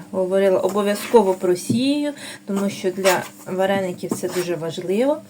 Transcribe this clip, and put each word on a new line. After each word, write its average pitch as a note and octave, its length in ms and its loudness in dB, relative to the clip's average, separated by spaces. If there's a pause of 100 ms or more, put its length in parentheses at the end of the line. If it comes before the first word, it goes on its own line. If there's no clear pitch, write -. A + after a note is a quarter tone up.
(120)
говорила, F#3+ 480 2
обов'язково G3+ 760 2
просію, B3 800 0 (340)
тому G3 220 0
що F#3+ 220 -4
для F#3+ 320 2 (220)
вареників F#3 680 -2
це - 180 -4
дуже F3 260 -2
важливо. F#3 760 -2